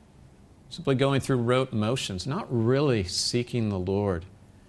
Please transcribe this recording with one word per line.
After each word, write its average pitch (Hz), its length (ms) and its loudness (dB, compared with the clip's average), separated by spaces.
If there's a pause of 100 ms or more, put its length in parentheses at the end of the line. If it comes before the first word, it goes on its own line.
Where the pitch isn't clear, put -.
(680)
simply - 260 -2
going 135 260 2
through 131 180 0
rote 123 340 2
motions, 107 540 -2
not 147 240 -6
really 123 520 2
seeking 117 680 -2
the 101 100 -2
Lord 95 460 0 (440)